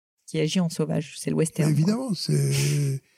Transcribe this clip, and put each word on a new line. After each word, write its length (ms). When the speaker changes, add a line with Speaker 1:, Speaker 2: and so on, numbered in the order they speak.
Speaker 1:
Qui 140
agit 200
en 100
sauvage, 480
c'est 120
le 80
western, 320
quoi. 20
Speaker 2:
Évidemment, 420
c'est, 880